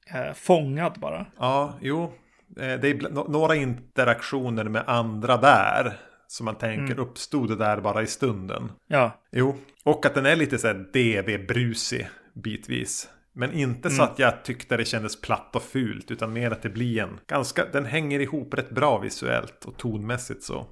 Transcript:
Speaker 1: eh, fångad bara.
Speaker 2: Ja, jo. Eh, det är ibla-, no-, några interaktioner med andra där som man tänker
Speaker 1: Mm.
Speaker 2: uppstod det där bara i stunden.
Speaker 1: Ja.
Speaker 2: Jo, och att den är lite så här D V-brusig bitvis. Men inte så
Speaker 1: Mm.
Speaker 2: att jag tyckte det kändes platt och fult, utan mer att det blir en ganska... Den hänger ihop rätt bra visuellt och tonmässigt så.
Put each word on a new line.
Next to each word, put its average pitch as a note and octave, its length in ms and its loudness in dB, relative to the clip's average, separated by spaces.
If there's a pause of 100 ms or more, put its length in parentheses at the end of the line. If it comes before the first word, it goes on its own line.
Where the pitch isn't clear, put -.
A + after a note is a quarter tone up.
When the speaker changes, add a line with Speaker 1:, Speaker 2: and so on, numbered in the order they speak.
(140)
Speaker 1:
eh, C3+ 200 -6
fångad D#3+ 640 2
bara. - 260 -6 (120)
Speaker 2:
Ja, C#3 420 0
jo. C#3+ 220 0 (540)
Eh, - 40 -10 (200)
det C#3 80 2
är D3 60 4
ibla-, - 160 -4
no-, D3 200 -4
några D#3 260 4
interaktioner B2 1080 0
med G#2+ 220 -2
andra A#2+ 500 2
där A2+ 560 6 (340)
som - 200 -10
man G#2+ 120 -2
tänker C3+ 360 -4
Speaker 1:
Mm. C3 40 -4
Speaker 2:
uppstod B2 500 -4
det A2 80 0
där G#2+ 240 2
bara G#2 220 0
i A2 40 -2
stunden. A2 680 -4 (140)
Speaker 1:
Ja. B2 360 2 (100)
Speaker 2:
Jo, C3 240 2 (280)
och D3 220 4
att C#3+ 80 2
den C3+ 120 2
är D#3+ 100 6
lite C#3 220 2
så A#2 80 0
här F#2+ 260 0
D A2+ 340 4
V-brusig A#2 840 -2 (260)
bitvis. - 760 -6 (280)
Men B2+ 160 -2
inte C#3 380 -2
så C#3 120 4
Speaker 1:
Mm. C3 100 4
Speaker 2:
att - 60 -6
jag B2 260 4
tyckte A#2+ 320 -4
det A#2 80 0
kändes A2 360 -4
platt - 360 -4
och A#2 60 0
fult, A2 480 -4
utan A2 220 -4
mer A#2+ 180 -2
att A2 120 -4
det A#2 60 -4
blir A2+ 340 -2
en - 240 -8
ganska... C#3+ 460 0
Den C#3 140 0
hänger C#3+ 340 -2
ihop C3+ 340 -4
rätt C3 160 -2
bra B2+ 280 4
visuellt - 640 -4
och - 120 -14
tonmässigt A2+ 640 -6
så. - 300 -8